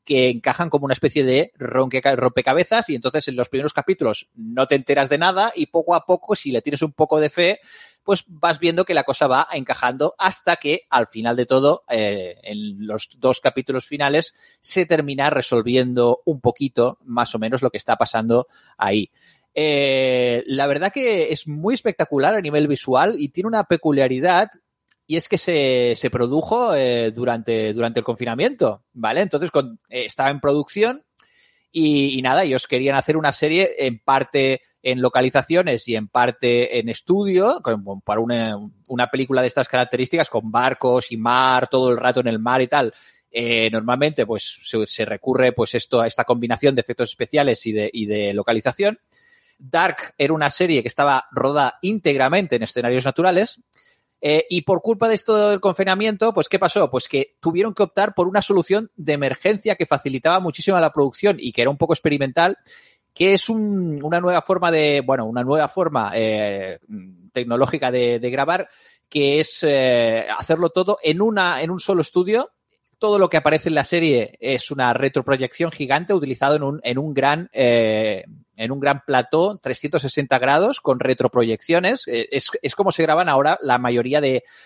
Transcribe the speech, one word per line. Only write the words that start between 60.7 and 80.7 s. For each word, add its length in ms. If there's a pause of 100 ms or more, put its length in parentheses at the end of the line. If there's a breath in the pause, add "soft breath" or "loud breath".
la 140
producción 460
y 140
que 80
era 100
un 60
poco 160
experimental, 640 (560 soft breath)
que 220
es 140
un, 540
una 180
nueva 200
forma 300
de, 340
bueno, 220
una 160
nueva 260
forma, 460
eh, 640 (540)
tecnológica 580
de, 280
de 120
grabar, 380 (400 soft breath)
que 320
es, 220
eh, 640 (120)
hacerlo 320
todo 320
en 180
una, 400
en 100
un 100
solo 220
estudio. 500 (460)
Todo 200
lo 100
que 100
aparece 320
en 40
la 100
serie 560
es 300
una 220
retroproyección 800
gigante 420
utilizado 400
en 80
un, 220
en 140
un 160
gran, 380
eh, 720 (320)
en 140
un 80
gran 260
plató, 540
trescientos 440
sesenta 360
grados, 420